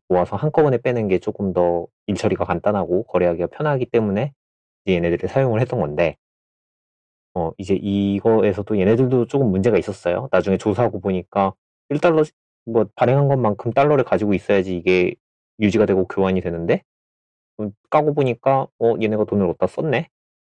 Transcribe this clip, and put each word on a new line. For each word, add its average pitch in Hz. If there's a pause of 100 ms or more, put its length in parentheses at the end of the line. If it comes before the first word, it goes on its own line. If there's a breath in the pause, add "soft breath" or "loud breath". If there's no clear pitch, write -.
모아서 90
한꺼번에 147
빼는 117
게 92
조금 101
더 87 (200)
일 104
처리가 95
간단하고 92
거래하기가 -
편하기 143
때문에 110 (520)
이제 92
얘네들이 85
사용을 127
했던 123
건데, 76 (1160)
어, 82
이제 98
이거에서도 101
얘네들도 117
조금 139
문제가 98
있었어요. 92
나중에 92
조사하고 107
보니까 95 (360)
일 143
달러, 156 (420)
뭐 113 (100)
발행한 135
것만큼 117
달러를 143
가지고 104
있어야지 95
이게 90 (440)
유지가 107
되고 95
교환이 95
되는데, 85 (760)
음, 104 (180)
까고 151
보니까, 135 (120)
어, 117
얘네가 107
돈을 101
어디다 -
썼네? 135 (360)